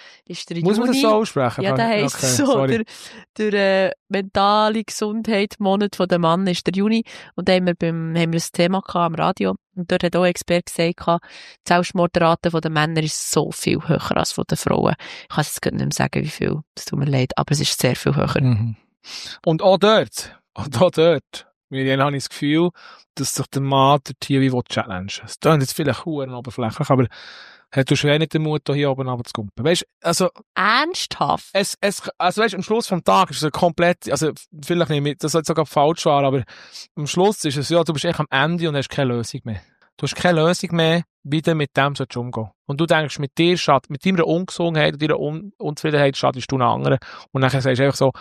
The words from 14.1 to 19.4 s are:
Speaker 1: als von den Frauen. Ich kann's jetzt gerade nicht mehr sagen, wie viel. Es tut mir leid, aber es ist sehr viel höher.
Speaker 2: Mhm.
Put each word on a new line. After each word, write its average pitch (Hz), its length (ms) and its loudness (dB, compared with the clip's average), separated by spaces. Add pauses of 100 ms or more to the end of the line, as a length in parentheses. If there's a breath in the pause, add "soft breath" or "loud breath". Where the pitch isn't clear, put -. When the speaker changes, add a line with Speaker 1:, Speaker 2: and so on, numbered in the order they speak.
Speaker 1:
als - 160 0
von - 160 -4
den - 80 -2
Frauen. - 380 2 (280 loud breath)
Ich - 120 -20
kann's 151 120 0
jetzt - 140 -8
gerade - 160 -2
nicht 135 80 -2
mehr 143 80 -2
sagen, 135 300 -2
wie 151 60 -6
viel. - 300 -2 (160)
Es - 100 -14
tut 147 140 -4
mir 143 60 0
leid, 135 320 0
aber - 140 -2
es 147 100 0
ist - 180 -2
sehr 131 160 2
viel 143 200 0
höher. 143 260 0
Speaker 2:
Mhm. 113 340 0 (680 loud breath)